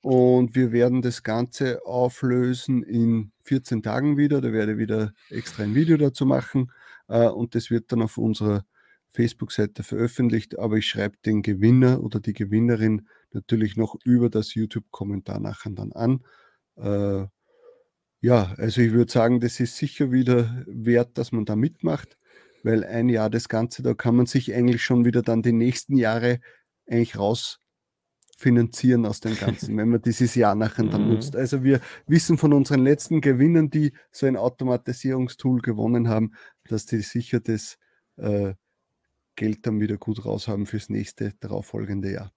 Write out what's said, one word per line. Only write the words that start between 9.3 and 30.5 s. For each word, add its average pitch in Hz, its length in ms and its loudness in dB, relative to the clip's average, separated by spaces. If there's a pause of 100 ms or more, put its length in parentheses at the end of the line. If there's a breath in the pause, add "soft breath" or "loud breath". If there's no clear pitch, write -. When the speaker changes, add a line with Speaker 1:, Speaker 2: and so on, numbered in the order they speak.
Speaker 1:
veröffentlicht. 117 760 -4
Aber 107 180 -2
ich 104 100 -2
schreibe 101 380 -4
den 107 160 0
Gewinner 120 640 4
oder 107 160 -6
die 104 140 -6
Gewinnerin 110 760 0 (240 soft breath)
natürlich 110 460 -2
noch 113 260 -2
über 120 260 4
das 107 260 -4
YouTube-Kommentar 101 840 -6
nachher 104 320 -10
dann 104 220 -10
an. 127 300 -2 (540 soft breath)
Äh, 101 500 -4 (920 soft breath)
ja, 110 360 4
also 110 240 0
ich 113 120 4
würd 117 180 4
sagen, 120 280 4
das 120 200 -4
ist 120 180 -2
sicher 143 340 -2
wieder 123 540 2
wert, 120 520 0
dass 117 140 -6
man 113 140 -2
da 107 100 -4
mitmacht, 147 640 -4 (460 soft breath)
weil 110 200 2
ein 117 260 0
Jahr 110 200 2
das 117 200 -4
Ganze, 120 340 -4
da 123 100 0
kann 117 220 0
man 123 100 6
sich 123 280 -2
eigentlich 120 300 2
schon 123 220 2
wieder 120 160 2
dann 113 220 0
die 120 100 2
nächsten 123 440 0
Jahre 120 420 2 (480 soft breath)
eigentlich 117 300 0
rausfinanzieren - 1900 -2
aus 104 140 -4
dem 110 180 -4
Ganzen, 107 400 -4
Speaker 2:
<laughs> - 0 -
Speaker 1:
wenn 110 120 2
man 117 120 2
dieses 120 320 0
Jahr 104 220 4